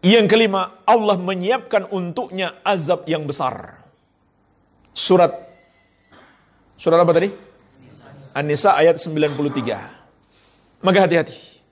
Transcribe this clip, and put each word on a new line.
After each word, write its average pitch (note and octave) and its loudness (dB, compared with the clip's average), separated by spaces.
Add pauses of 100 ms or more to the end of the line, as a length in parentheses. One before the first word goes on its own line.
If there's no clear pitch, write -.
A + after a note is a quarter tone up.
Yang G#3 6
kelima, G3 0
Allah G#3+ 2
menyiapkan F#3+ -4
untuknya F#3 -8
azab F3 -2
yang D#3 -4
besar. - -8 (1120)
Surat, F3+ 2 (1400)
surat E3 0
apa E3+ 4
tadi? F3+ 0 (1040)
An-Nisa D3 0
ayat D#3+ 4
sembilan D3+ -4
puluh C#3+ -4
tiga. A2+ -6 (960)
Maka F#3 4
hati-hati. - -4